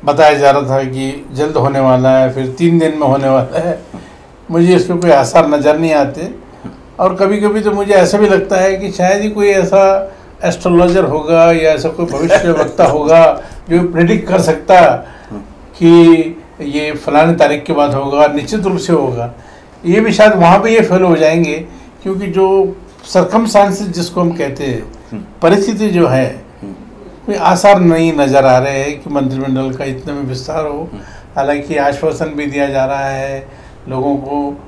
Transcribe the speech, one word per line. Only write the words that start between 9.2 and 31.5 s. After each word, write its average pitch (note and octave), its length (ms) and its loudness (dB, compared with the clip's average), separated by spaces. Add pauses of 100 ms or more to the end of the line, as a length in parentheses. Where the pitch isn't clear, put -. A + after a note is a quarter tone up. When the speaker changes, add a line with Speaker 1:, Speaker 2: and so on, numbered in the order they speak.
Speaker 1:
ही G#3+ 80 -2
कोई G#3 180 0
ऐसा G3 640 2 (320)
astrologer F3 600 2
होगा D#3 480 2
या - 0 -
ऐसा D#3+ 360 0
कोई E3+ 180 -6
भविष्य E3+ 460 0
वक्ता D3+ 320 0
होगा D3+ 580 4 (280)
जो F3 180 0
predict E3+ 400 0
कर F3+ 120 0
सकता D#3+ 680 2 (720)
कि E3 580 6 (240)
ये D3+ 320 -6
फलाने D3+ 420 0
तारीख D3 300 0
के - 80 -4
बाद C#3+ 220 0
होगा, C#3+ 320 0
निश्चित D3 340 -4
रूप F3+ 180 -2
से - 140 -4
होगा। A#2+ 420 -4 (520)
ये F#3 140 2
भी A3 120 0
शायद G#3+ 220 4
वहाँ F3+ 240 4
पे A3+ 160 0
ये A3+ 60 4
फेल F3+ 220 2
हो E3+ 140 2
जाएंगे, D#3+ 500 0 (360)
क्योंकि F#3+ 240 -6
जो F#3+ 500 0 (280)
circumstances G3+ 840 0
जिसको E3+ 320 -6
हम E3+ 120 0
कहते C#3+ 320 -8
हैं, A#2 280 -8 (200)
Speaker 2:
हम्म। G#2+ 120 -12 (180)
Speaker 1:
परिस्थिति G3+ 460 0
जो F3 200 2
है, C3 340 -2 (200)
Speaker 2:
हम्म। G2 120 -14 (520)
Speaker 1:
कोई G#3 80 -4
आसार F#3 460 2
नहीं E3 320 2
नज़र C3+ 340 2
आ B2+ 120 4
रहे C#3 200 -2
हैं C#3+ 240 -6
कि C#3+ 80 -12
मंत्रिमंडल C3 640 -4
का C#3+ 80 -8
इतने C3+ 280 -10
में C#3+ 100 -10
विस्तार D3+ 440 -8
हो। D3 60 -6
Speaker 2:
हम्म। D#3+ 160 -10 (480)
Speaker 1:
हालांकि C#3+ 400 -4